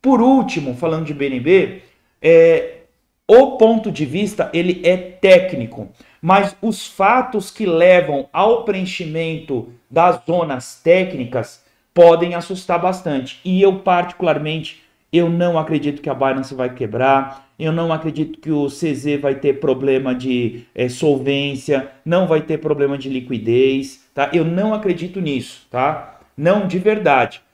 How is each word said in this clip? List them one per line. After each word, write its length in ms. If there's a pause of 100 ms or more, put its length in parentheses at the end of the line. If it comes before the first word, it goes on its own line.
por 200
último, 540
falando 300
de 80
B 140
N 120
B, 420 (400)
é, 540 (560)
O 260
ponto 340
de 140
vista, 460
ele 320
é 140
técnico, 920 (320)
mas 440
os 240
fatos 640
que 120
levam 680
ao 300
preenchimento 1080 (160)
das 380
zonas 580
técnicas 800 (300)
podem 400
assustar 480
bastante. 640
E 160
eu, 200
particularmente, 1000 (320)
eu 160
não 300
acredito 420
que 80
a 60
Binance 400
vai 180
quebrar, 840
eu 120
não 220
acredito 460
que 100
o 180
C 280
Z 240
vai 160
ter 240
problema 560
de, 480 (100)
eh, 160
solvência, 1000 (160)
não 220
vai 160
ter 160
problema 400
de 120
liquidez, 1000
tá? 220
Eu 100
não 300
acredito 480
nisso, 480
tá? 500 (160)
Não 300
de 140
verdade. 640 (120)